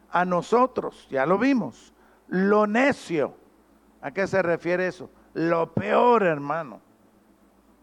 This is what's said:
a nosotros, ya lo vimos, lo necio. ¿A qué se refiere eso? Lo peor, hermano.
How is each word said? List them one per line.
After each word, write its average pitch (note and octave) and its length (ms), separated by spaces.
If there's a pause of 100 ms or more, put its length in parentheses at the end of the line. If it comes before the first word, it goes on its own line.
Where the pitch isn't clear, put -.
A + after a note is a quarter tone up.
(100)
a F3 140
nosotros, F3+ 840
ya C3+ 160
lo F#3 100
vimos, A3 560 (360)
lo G3+ 400
necio. G#3 640 (680)
¿A C#3+ 120
qué F#3+ 160
se F#3+ 120
refiere F3 460
eso? C#3 240 (240)
Lo E3 400
peor, A3+ 480
hermano. D3 580 (1040)